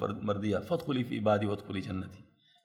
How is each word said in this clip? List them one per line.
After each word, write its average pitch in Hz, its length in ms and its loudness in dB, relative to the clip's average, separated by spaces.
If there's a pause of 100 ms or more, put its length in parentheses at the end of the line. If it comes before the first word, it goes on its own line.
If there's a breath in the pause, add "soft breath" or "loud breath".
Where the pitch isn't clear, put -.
مرضیہ 104 560 0 (100)
فادخلی 143 360 0
فی 113 160 -2
عبادی 104 260 4
وادخلی 101 360 -2
جنتی۔" 92 420 -6 (420 soft breath)